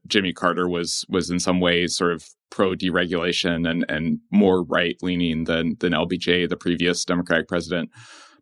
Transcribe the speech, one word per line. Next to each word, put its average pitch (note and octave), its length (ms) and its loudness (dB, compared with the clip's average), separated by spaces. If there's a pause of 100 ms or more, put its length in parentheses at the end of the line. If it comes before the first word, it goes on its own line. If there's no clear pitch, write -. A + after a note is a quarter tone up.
Jimmy F#2+ 280 0
Carter F2+ 340 0
was, F2 400 -4
was F2 220 -2
in F2+ 80 0
some F2+ 200 2
ways F2 380 2
sort F2 160 2
of D#2+ 120 -6 (260)
pro-deregulation F2 1200 0
and, E2+ 200 0
and D#2 300 -2 (120)
more F#2 320 4
right-leaning E2+ 800 -2
than, E2 360 0
than F2 140 0
L D#2 100 2
B F2 140 -4
J, F2 280 0
the E2+ 100 -4
previous F2 500 -2
Democratic E2+ 420 0
president. E2+ 400 -4 (540)